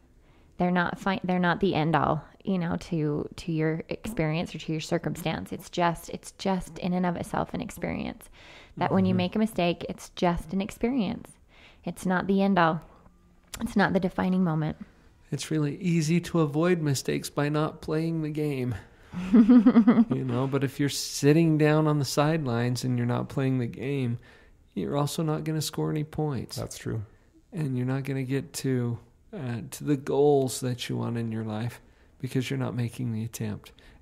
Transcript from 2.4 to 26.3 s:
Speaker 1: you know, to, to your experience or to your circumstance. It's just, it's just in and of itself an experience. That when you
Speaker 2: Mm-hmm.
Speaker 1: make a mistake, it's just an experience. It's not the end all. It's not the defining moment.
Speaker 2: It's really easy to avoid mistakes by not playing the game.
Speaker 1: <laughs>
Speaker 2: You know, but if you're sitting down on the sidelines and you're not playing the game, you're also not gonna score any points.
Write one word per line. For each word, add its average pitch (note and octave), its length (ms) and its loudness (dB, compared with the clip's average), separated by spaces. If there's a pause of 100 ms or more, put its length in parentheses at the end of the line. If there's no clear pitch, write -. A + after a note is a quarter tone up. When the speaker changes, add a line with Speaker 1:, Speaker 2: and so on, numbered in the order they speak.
Speaker 1:
you F#3+ 140 -2
know, F3 200 -2
to, D3+ 580 -2
to - 160 -8
your D#3+ 380 0
experience D#3+ 640 -4
or D#3+ 60 -12
to - 120 -8
your D#3 100 -4
circumstance. E3 680 -4
It's - 180 -12
just, E3+ 400 -2
it's - 240 -12
just F#3 460 -4
in F3+ 140 -2
and F3+ 120 0
of F3 100 0
itself - 380 -4
an F3+ 80 -6
experience. - 680 -8 (480)
That F3 140 -2
when F#3+ 140 2
you F#3 60 2
Speaker 2:
Mm-hmm. F3+ 60 0
Speaker 1:
make F3+ 180 -2
a G#3+ 40 0
mistake, F3 500 0
it's - 260 -12
just F3 380 -2
an F#3+ 80 -2
experience. A#3 680 -4 (560)
It's F3 200 -8
not F3+ 220 0
the G3 140 4
end G3 180 4
all. D#3+ 220 4 (800)
It's A3+ 140 -6
not F#3 180 4
the F#3 60 4
defining F#3 440 0
moment. D#3 340 0 (540)
Speaker 2:
It's - 200 -6
really D3 260 0
easy E3+ 440 2
to E3+ 200 0
avoid D#3+ 400 2
mistakes D3 480 -2
by C#3+ 200 -2
not D3+ 320 -2
playing D#3+ 400 -2
the D3+ 80 -4
game. C#3 500 -2
Speaker 1:
<laughs> - 60 -18 (480)
Speaker 2:
You G#3 920 8
know, B2+ 220 0
but C3+ 160 0
if C3+ 160 -4
you're C#3+ 100 2
sitting D#3 680 4
down D#3 300 4
on D3+ 120 4
the C3+ 60 0
sidelines B2+ 800 0
and B2 140 0
you're A#2+ 100 0
not B2 220 -2
playing C3 300 0
the A#2+ 80 0
game, B2 520 -4 (560)
you're C#3+ 220 -2
also D3 260 -2
not D#3 200 -2
gonna D#3 180 -2
score D#3 280 -4
any D3+ 140 -2
points. D3 540 -6